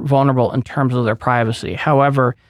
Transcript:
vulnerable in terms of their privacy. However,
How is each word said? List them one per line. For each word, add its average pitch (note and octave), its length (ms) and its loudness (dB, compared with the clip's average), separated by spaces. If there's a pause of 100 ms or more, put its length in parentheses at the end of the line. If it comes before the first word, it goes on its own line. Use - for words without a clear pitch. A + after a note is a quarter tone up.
vulnerable C3+ 480 2
in C3 80 -2
terms C3 340 -2
of B2 80 0
their A2 120 0
privacy. A#2 580 -2
However, C#3 640 0 (140)